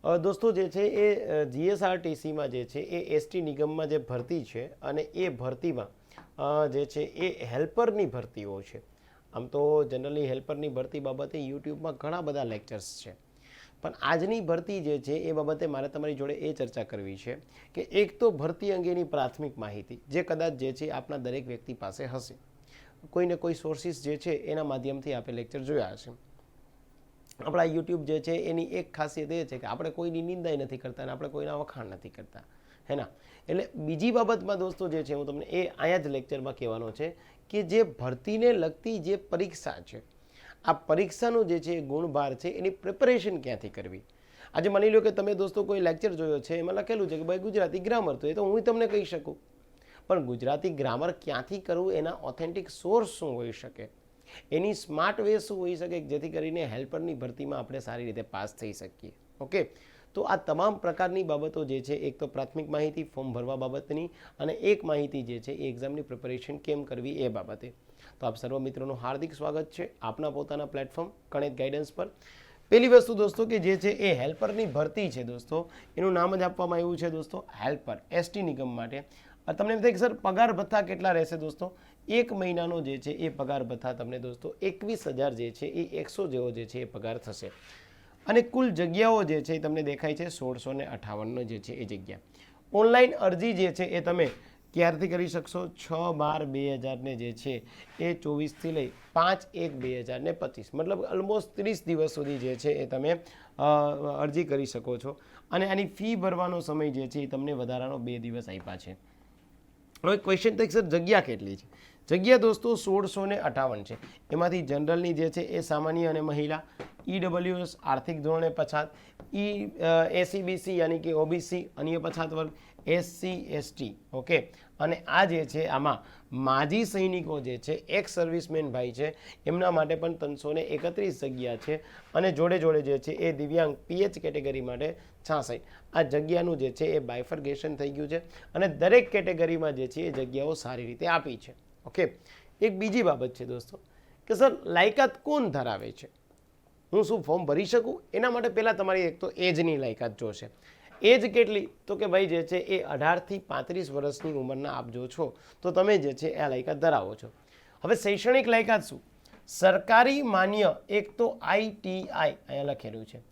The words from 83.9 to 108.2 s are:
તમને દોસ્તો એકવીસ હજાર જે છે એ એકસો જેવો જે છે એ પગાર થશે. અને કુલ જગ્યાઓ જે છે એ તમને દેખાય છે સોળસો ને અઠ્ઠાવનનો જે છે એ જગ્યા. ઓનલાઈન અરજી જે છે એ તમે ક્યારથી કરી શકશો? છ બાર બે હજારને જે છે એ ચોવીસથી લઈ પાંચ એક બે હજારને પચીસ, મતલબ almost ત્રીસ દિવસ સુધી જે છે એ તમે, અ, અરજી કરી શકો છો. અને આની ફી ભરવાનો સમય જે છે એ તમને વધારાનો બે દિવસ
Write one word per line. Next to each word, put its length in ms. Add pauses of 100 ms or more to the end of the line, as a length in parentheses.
તમને 260
દોસ્તો 420
એકવીસ 460
હજાર 260
જે 180
છે 160
એ 320
એકસો 280
જેવો 240
જે 140
છે 140
એ 60
પગાર 320
થશે. 340 (760)
અને 140
કુલ 300
જગ્યાઓ 520
જે 180
છે 120
એ 60
તમને 240
દેખાય 320
છે 140
સોળસો 440
ને 120
અઠ્ઠાવનનો 580
જે 160
છે 140
એ 120
જગ્યા. 340 (540)
ઓનલાઈન 380
અરજી 420
જે 180
છે 120
એ 180
તમે 280 (440)
ક્યારથી 340
કરી 200
શકશો? 400
છ 260 (220)
બાર 300
બે 280
હજારને 420
જે 180
છે 300 (360)
એ 140
ચોવીસથી 580
લઈ 200 (220)
પાંચ 300 (100)
એક 200
બે 260
હજારને 320
પચીસ, 420
મતલબ 400
almost 320 (100)
ત્રીસ 300
દિવસ 260
સુધી 260
જે 180
છે 140
એ 160
તમે, 340 (380)
અ, 60 (560)
અરજી 240
કરી 220
શકો 320
છો. 220 (320)
અને 180
આની 160
ફી 300
ભરવાનો 440
સમય 300
જે 180
છે 120
એ 80
તમને 260
વધારાનો 440
બે 220
દિવસ 300